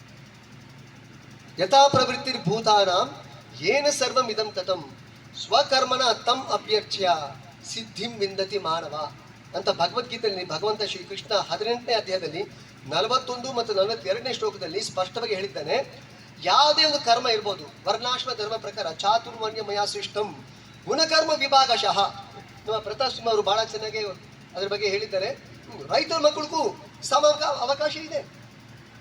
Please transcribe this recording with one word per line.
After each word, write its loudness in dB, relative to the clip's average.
ಯಥಾ 8
ಪ್ರವೃತ್ತಿರ್ಭೂತಾನಾಂ 2
ಯೇನ 2
ಸರ್ವಂ 0
ಇದಂ -4
ತತಂ. -4
ಸ್ವಕರ್ಮಣ 4
ತಂ 0
ಅಭ್ಯರ್ಚ್ಯ 0
ಸಿದ್ಧಿಂ -8
ವಿಂದತಿ -4
ಮಾನವ" -4
ಅಂತ -2
ಭಗವದ್ಗೀತೆಯಲ್ಲಿ -2
ಭಗವಂತ -2
ಶ್ರೀಕೃಷ್ಣ -6
ಹದಿನೆಂಟನೇ 0
ಅಧ್ಯಾಯದಲ್ಲಿ -2
ನಲವತ್ತೊಂದು -2
ಮತ್ತು -2
ನಲವತ್ತೆರಡನೇ 0
ಶ್ಲೋಕದಲ್ಲಿ -4
ಸ್ಪಷ್ಟವಾಗಿ -4
ಹೇಳಿದ್ದಾನೆ. -4
ಯಾವುದೇ 6
ಒಂದು 0
ಕರ್ಮ 4
ಇರ್ಬೋದು, -2
ವರ್ಣಾಶ್ರಮ -2
ಧರ್ಮ -4
ಪ್ರಕಾರ -8
ಚಾತುರ್ವರ್ಣ್ಯ 0
ಮಯಾ -2
ಸೃಷ್ಟಂ -6
ಗುಣಕರ್ಮ 2
ವಿಭಾಗಶಃ. 4
ನಮ್ಮ 0
ಪ್ರತಾಪ್ -2
ಸಿಂಹ -4
ಅವರು 4
ಬಹಳ 2
ಚೆನ್ನಾಗಿ -6
ಅದ್ರ -4
ಬಗ್ಗೆ 0
ಹೇಳಿದ್ದಾರೆ. -2
ಹ್ಮ್, -12
ರೈತರ 0
ಮಕ್ಕಳಿಗೂ 0
ಸಮ 4
ಅವಕ-, 2
ಅವಕಾಶ 0
ಇದೆ. -6